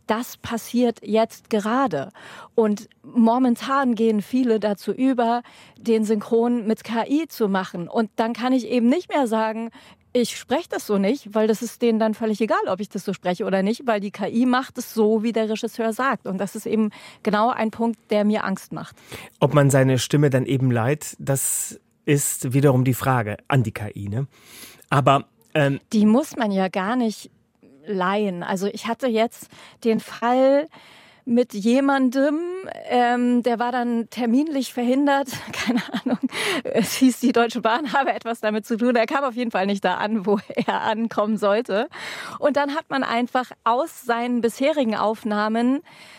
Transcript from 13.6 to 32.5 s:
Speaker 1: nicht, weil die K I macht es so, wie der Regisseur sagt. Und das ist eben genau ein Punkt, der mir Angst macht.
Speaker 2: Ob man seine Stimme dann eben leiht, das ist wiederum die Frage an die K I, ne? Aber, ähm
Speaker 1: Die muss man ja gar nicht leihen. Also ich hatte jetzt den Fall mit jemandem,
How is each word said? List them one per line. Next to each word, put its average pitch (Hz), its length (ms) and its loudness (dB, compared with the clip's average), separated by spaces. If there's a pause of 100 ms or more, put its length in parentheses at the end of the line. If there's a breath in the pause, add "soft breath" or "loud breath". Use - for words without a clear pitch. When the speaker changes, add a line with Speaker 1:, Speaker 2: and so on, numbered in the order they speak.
Speaker 1:
nicht, 240 240 -2
weil 214 120 2
die 202 120 -6
K 202 160 -6
I 233 180 2
macht 254 320 0
es - 160 -12
so, 214 300 2
wie 233 80 0
der 220 180 -2
Regisseur 220 420 -4
sagt. 247 360 -2
Und 190 100 -4
das 196 180 -6
ist 220 120 -10
eben 220 240 0 (320 loud breath)
genau 214 260 2
ein 220 220 -2
Punkt, 233 260 -2 (140)
der 208 140 2
mir 214 180 2
Angst - 300 -6
macht. 156 220 -12 (440 loud breath)
Speaker 2:
Ob 139 160 2
man 139 160 6
seine 131 260 4
Stimme 147 320 2
dann 127 160 2
eben 131 240 0
leiht, 120 480 -2
das - 640 -4 (240)
ist 143 480 0
wiederum 131 320 4
die 123 120 2
Frage 117 420 -2 (100)
an 135 140 2
die 107 100 -2
K 107 240 -8
I, 101 140 -8
ne? 123 180 -4 (640 loud breath)
Aber, 139 360 4 (280)
ähm 139 260 2 (140)
Speaker 1:
Die 214 140 4
muss 247 280 2
man 220 160 -2
ja 190 160 0
gar 196 280 -4
nicht 226 340 -4 (560)
leihen. 190 560 -2
Also 190 260 -4
ich - 200 -8
hatte 233 200 -4
jetzt 226 420 -2 (340 loud breath)
den 220 160 2
Fall 262 680 2 (580 loud breath)
mit 240 280 0
jemandem, 269 840 2 (500)